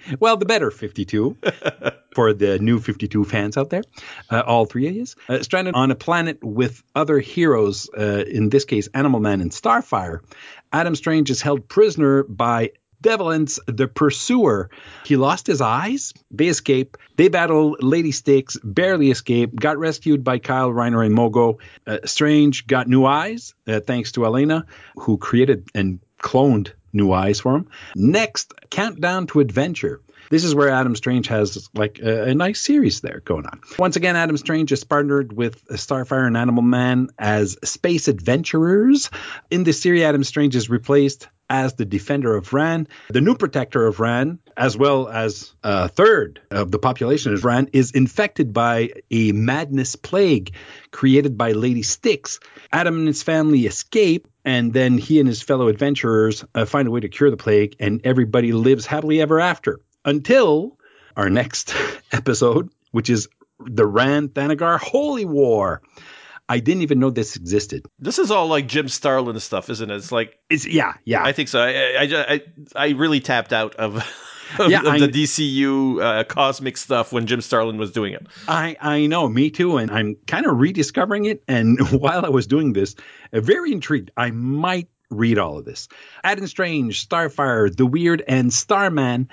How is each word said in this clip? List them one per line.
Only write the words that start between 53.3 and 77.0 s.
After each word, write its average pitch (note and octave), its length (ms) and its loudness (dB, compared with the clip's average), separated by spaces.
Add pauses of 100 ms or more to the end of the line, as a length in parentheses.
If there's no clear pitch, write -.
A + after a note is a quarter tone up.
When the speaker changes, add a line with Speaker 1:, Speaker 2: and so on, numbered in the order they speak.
Speaker 1:
escape, F3 640 0 (160)
and A#2+ 300 0
then B2+ 240 4
he D#3 220 4
and C3+ 60 6
his A#2 140 0
fellow C3 280 0
adventurers, A2 760 0 (100)
uh, A2 120 0
find C#3+ 200 0
a A2+ 40 -2
way A#2+ 100 -2
to G#2 80 -6
cure C#3+ 220 2
the A#2 80 -2
plague, G#2 420 2
and G#2 240 -2
everybody A#2+ 480 2
lives A2+ 320 4
happily D3+ 380 0
ever D#3 180 2
after. - 400 -2 (240)
Until E3+ 720 2 (380)
our G2+ 140 0
next - 440 -2 (200)
<laughs> - 180 -14
episode, A#2+ 560 0 (240)
which A2+ 160 -2
is A2+ 200 0 (300)
the A2+ 280 0
Rann C3+ 420 2
Thanagar D3+ 500 0
Holy C4+ 460 -2
War. A#2 560 2 (720)
I A#2+ 100 0
didn't E3+ 200 0
even D3 180 2
know C3 120 2
this A#2 260 -6
existed. F#2 480 -4 (140)
Speaker 2:
This F#3 200 -6
is E4 120 0
all, F#3 160 2
like, D3 220 -2
Jim C#3 200 -2
Starlin B2+ 500 -2
stuff, G2 300 -8
isn't A2 220 -8
it? G2+ 40 -8
It's G2 160 -12
like A#2 280 -4 (100)
Speaker 1:
It's, D#3 180 -2
yeah, C3+ 280 0 (100)
yeah. A2 180 0
Speaker 2:
I C3+ 100 0
think C#3+ 180 -6
so. A#2+ 100 0
I, A#2+ 100 2
I, C3 360 0
I, D3 340 -2 (340)
I C#3+ 160 -2
really C#3+ 300 0
tapped B2 320 -2
out A2 220 -2
of, G#2+ 220 -6
<laughs> - 600 -12
of, F#3 120 4
Speaker 1:
Yeah, D3+ 80 4
Speaker 2:
of D3+ 200 2
the C#3+ 60 6
Speaker 1:
I C#3 60 2
Speaker 2:
D D3 160 0
C D#3 180 -4
U, C3+ 560 0
uh, A2 240 0
cosmic C3+ 540 -2
stuff A#2+ 340 -2